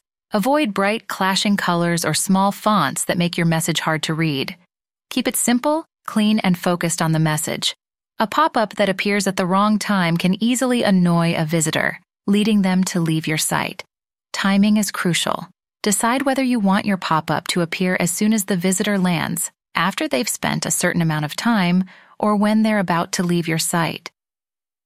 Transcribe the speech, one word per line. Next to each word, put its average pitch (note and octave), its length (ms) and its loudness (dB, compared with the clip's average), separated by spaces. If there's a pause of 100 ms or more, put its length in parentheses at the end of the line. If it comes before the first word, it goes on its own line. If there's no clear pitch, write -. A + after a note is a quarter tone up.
(340)
Avoid B3 400 0
bright, G3+ 340 -2
clashing G3 480 0
colors E3+ 480 0
or D#3 100 0
small G3 380 2
fonts E3+ 540 0
that E3+ 120 -2
make E3+ 200 -2
your E3+ 80 0
message D#3+ 340 0
hard D#3 240 -2
to D#3+ 100 -2
read. D3+ 440 -2 (520)
Keep B3+ 200 -2
it - 80 -4
simple, D4 480 0 (220)
clean, G#3+ 320 2
and F3+ 180 2
focused F3 440 -2
on D#3+ 120 2
the D#3 60 2
message. - 540 -2 (460)
A A3 80 0
pop-up C4 480 0
that G3 140 2
appears G3+ 380 0
at F#3+ 100 -2
the F#3+ 80 0
wrong G3 340 2
time F3 380 0
can F#3 260 0
easily B3 400 2
annoy F3 540 4
a D#3+ 80 0
visitor, D#3 560 -2 (260)
leading G#3 360 2
them F#3 220 2
to F3+ 140 -4
leave D#3+ 280 -2
your D#3 100 -2
site. - 460 -4 (500)
Timing G3+ 420 2
is G#3+ 160 0
crucial. - 560 -2 (360)
Decide A#3 400 0
whether C4+ 200 0
you B3 160 2
want G3 280 2
your G3 100 0
pop-up D#3+ 520 0
to F3+ 120 0
appear F3+ 380 -2
as F3 120 0
soon G#3+ 220 0
as G#3+ 120 -2
the G3 120 -2
visitor F#3+ 400 0
lands, F3 540 -2 (220)
after F#3 320 -2
they've B3+ 220 -2
spent - 380 -4
a - 60 -2
certain F3 320 0
amount D3+ 200 0
of D3 140 -8
time, F#3 480 2 (340)
or G#3+ 160 0
when G#3+ 280 2
they're G#3+ 160 2
about F3 340 -2
to F#3+ 100 -2
leave E3+ 240 0
your E3 120 0
site. - 520 -4 (760)